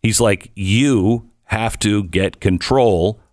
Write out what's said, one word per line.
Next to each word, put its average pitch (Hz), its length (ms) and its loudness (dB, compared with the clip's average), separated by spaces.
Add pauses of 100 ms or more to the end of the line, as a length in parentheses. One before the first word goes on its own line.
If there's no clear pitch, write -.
He's 110 180 0
like, 104 340 0
"You 113 760 0 (140)
have 110 360 -4
to 104 240 0
get 92 360 -4
control 101 800 0 (120)